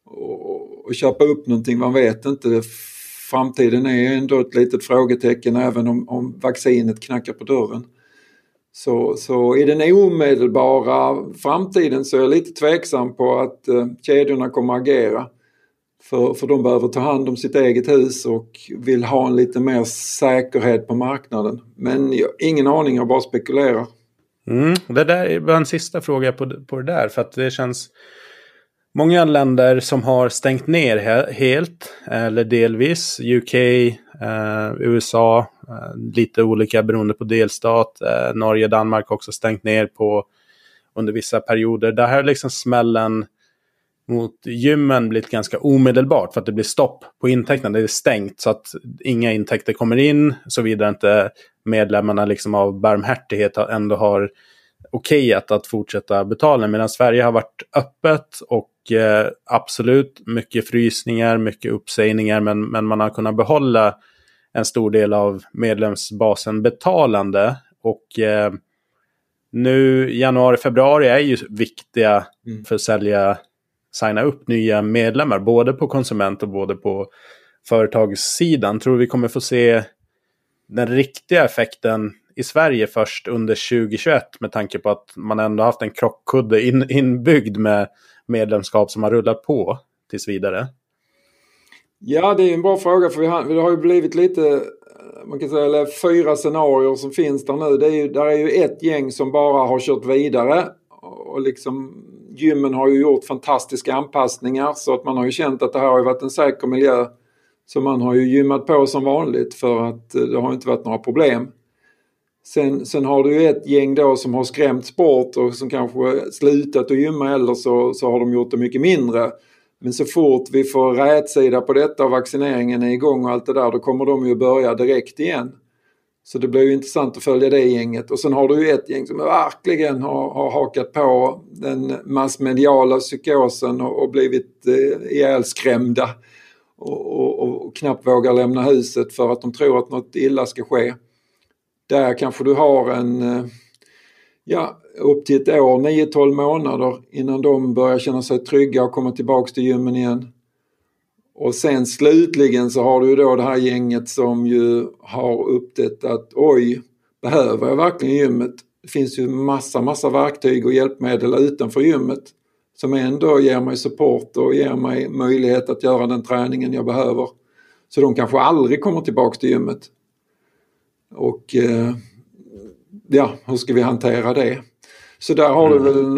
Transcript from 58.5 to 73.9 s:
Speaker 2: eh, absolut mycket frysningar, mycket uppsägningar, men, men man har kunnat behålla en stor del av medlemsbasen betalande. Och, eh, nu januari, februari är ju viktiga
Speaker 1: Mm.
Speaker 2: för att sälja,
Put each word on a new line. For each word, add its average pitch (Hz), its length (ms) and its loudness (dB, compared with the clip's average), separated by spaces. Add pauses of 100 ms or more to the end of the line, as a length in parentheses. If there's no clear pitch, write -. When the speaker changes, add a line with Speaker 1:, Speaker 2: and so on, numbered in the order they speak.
Speaker 2:
eh, 107 340 2 (180)
absolut 123 840 0
mycket 113 420 -6
frysningar, 117 720 0
mycket 110 340 -6
uppsägningar, 107 680 0
men, 107 240 -2
men 110 220 -4
man 107 140 -2
har 107 100 0
kunnat 110 260 -4
behålla 113 580 2 (580)
en 113 120 -2
stor 110 260 -2
del 104 220 2
av 101 300 0 (100)
medlemsbasen 107 1120 -2
betalande. 113 920 0 (260)
Och, - 360 -8
eh, 107 340 0 (1000)
nu 131 600 2
januari, 127 440 2
februari 135 520 4
är 123 100 4
ju 143 180 2 (140)
viktiga 107 760 0 (200)
Speaker 1:
Mm. 110 180 -14
Speaker 2:
för 113 100 -6
att 104 60 -2
sälja, 101 580 0 (540)